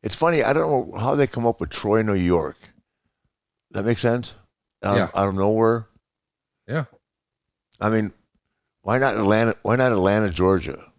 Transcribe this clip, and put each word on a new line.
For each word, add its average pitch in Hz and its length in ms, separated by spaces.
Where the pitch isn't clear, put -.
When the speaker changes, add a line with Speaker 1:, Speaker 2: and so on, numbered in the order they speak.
Speaker 1:
it's 107 120
funny. 165 280
I 110 100
don't 151 400
know 92 60
how 117 160
they 143 120
come 117 200
up 117 140
with 85 100
Troy, 110 320
New 107 120
York. 87 420
That 101 140
makes 113 180
sense? 120 320
Out, 101 140
Speaker 2:
Yeah. 98 180
Speaker 1:
out 98 140
of 95 60
nowhere. 110 540
Speaker 2:
Yeah. 139 160
Speaker 1:
I 107 80
mean, 107 240
why 110 160
not 131 180
Atlanta? 110 460
Why 117 140
not 127 160
Atlanta, 101 380
Georgia? 90 680